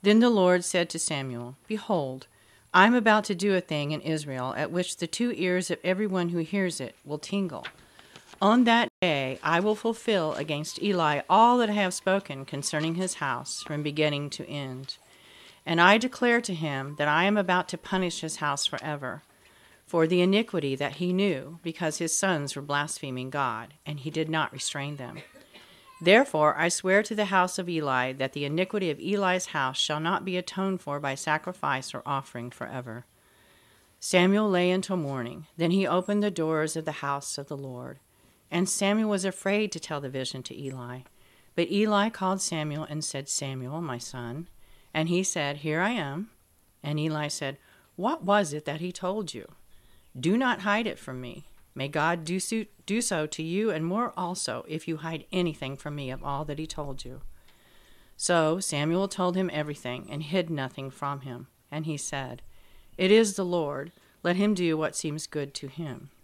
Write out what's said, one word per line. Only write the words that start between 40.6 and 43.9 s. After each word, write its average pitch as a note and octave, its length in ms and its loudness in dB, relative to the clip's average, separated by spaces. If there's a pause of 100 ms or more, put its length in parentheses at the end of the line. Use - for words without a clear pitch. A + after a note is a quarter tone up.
But E3+ 160 0
Eli G#3 380 4
called F#3+ 320 -2
Samuel D3+ 420 -4
and D3+ 200 -6
said, C#3 260 -8
"Samuel, C3+ 520 -6
my C3+ 160 -6